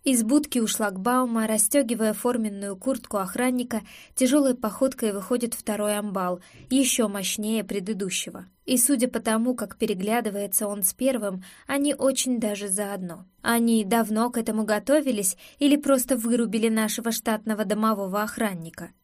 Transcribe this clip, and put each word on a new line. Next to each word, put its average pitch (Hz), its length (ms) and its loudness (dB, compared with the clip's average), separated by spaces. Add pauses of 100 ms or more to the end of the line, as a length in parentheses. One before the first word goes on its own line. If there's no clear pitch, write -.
Из 247 200 2
будки 285 340 2
у 220 80 2
шлагбаума, 226 800 0
расстёгивая 220 680 2
форменную 208 640 -4
куртку 254 420 -4
охранника, 247 640 -2 (340)
тяжёлой 262 400 4
походкой 226 580 -2
выходит 233 400 -2
второй 208 420 -2
амбал, 185 460 -4 (300)
ещё 254 360 2
мощнее 208 560 -2
предыдущего. 190 840 -6 (200)
И 254 120 2
судя 254 300 4
по 233 120 -4
тому, 233 340 2
как 247 240 -6
переглядывается 208 880 -2
он 208 140 -6
с - 120 0
первым, 208 500 -2 (240)
они 285 260 0
очень 262 460 0
даже 208 280 -4
заодно. 196 580 -6 (180)
Они 233 420 4
давно 226 460 2
к 247 80 -2
этому 220 240 -2
готовились 214 760 2 (220)
или 285 160 6
просто 269 420 2
вырубили 226 520 0
нашего 220 420 0
штатного 214 520 -2
домового 208 600 0
охранника? 180 640 -4 (140)